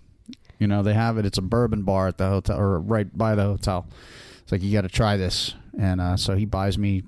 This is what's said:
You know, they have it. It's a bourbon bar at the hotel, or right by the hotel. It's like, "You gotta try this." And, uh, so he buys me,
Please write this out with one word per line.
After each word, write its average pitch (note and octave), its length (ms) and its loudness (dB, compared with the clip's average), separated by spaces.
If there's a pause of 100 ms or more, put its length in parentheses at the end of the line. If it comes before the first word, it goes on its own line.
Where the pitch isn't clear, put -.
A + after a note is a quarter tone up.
(600)
You G#2+ 80 2
know, G2+ 160 2
they G#2 100 2
have A2+ 240 0
it. G#2 80 0
It's G2 120 -2
a F#2+ 40 -2
bourbon A2 400 0
bar F#2+ 240 2
at F2+ 120 -4
the F#2+ 100 0
hotel, G2 280 0
or G2 220 2
right G2+ 400 -2
by A2 160 2
the G#2 80 2
hotel. G2 460 -2 (560)
It's - 80 -6
like, F2+ 100 0
"You G2 100 0
gotta G2 160 2
try G#2 280 2
this." - 380 -2 (220)
And, F#2 240 0
uh, F2+ 160 0
so F#2+ 200 0
he G#2 80 0
buys G2 340 -2
me, G2 300 0